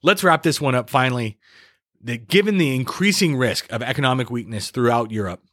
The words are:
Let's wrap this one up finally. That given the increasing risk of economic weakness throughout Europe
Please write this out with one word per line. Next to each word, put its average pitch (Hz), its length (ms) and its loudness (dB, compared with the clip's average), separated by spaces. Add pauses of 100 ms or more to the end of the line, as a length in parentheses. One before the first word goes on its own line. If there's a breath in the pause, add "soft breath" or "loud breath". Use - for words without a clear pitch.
Let's 190 200 2
wrap 165 200 4
this 160 180 0
one 135 140 0
up 123 160 -4
finally. 123 480 0 (600 soft breath)
That 117 260 -10
given 196 320 2
the 143 160 2
increasing 170 600 0
risk 123 360 -2
of 113 100 -4
economic 131 480 -2
weakness 113 400 -8
throughout 117 400 0
Europe 101 320 -6 (120)